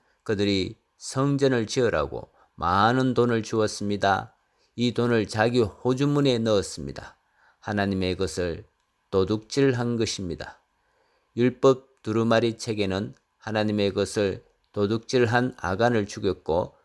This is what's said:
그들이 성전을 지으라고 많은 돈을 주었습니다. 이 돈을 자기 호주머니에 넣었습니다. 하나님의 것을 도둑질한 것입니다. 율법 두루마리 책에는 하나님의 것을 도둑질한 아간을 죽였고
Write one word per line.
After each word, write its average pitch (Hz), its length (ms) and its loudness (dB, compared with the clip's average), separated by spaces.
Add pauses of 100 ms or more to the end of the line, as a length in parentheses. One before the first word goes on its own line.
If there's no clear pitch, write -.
(220)
그들이 101 540 -2 (200)
성전을 135 680 0
지으라고 78 640 -2 (240)
많은 113 600 2
돈을 120 280 2
주었습니다. 101 920 -2 (420)
이 120 180 0
돈을 120 340 0
자기 120 320 2
호주머니에 131 760 0
넣었습니다. 98 800 -2 (440)
하나님의 98 560 -2
것을 90 480 -4 (460)
도둑질한 120 880 0
것입니다. 90 640 -6 (760)
율법 127 640 2
두루마리 113 540 2
책에는 104 580 -4 (240)
하나님의 107 540 0
것을 98 520 -2 (280)
도둑질한 117 840 0
아간을 107 480 0
죽였고 98 680 -2 (100)